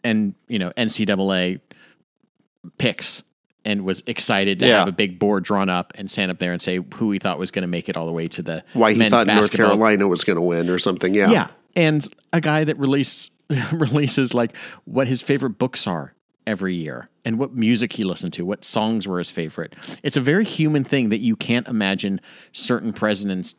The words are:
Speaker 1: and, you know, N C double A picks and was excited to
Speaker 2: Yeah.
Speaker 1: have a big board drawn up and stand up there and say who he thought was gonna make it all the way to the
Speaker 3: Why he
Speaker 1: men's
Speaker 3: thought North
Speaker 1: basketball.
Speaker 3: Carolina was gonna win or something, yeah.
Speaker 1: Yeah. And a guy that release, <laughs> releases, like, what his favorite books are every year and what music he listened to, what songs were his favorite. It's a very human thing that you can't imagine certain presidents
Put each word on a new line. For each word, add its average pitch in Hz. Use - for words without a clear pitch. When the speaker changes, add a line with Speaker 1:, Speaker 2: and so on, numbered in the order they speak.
Speaker 1:
and, 107
you 113
know, 90
N 113
C 107
double 98
A 90
picks -
and 101
was 92
excited 98
to 110
Speaker 2:
Yeah. 113
Speaker 1:
have 98
a 92
big 90
board 101
drawn 98
up 90
and 95
stand 95
up 90
there 90
and 87
say 92
who 113
he 98
thought 87
was 92
gonna 92
make 87
it 85
all 82
the 82
way 82
to -
the 80
Speaker 3:
Why 110
he 110
Speaker 1:
men's 113
Speaker 3:
thought 117
North 107
Speaker 1:
basketball. 107
Speaker 3:
Carolina 104
was 87
gonna 87
win 87
or 90
something, 92
yeah. 104
Speaker 1:
Yeah. 165
And 156
a 170
guy 156
that 151
release, 139
<laughs> 127
releases, 143
like, 117
what 123
his 127
favorite 135
books -
are 82
every 95
year 76
and 113
what 131
music 117
he 113
listened 90
to, 87
what 98
songs 110
were 92
his 85
favorite. 82
It's 143
a 139
very 170
human 151
thing 127
that 107
you 113
can't 117
imagine 98
certain 110
presidents 101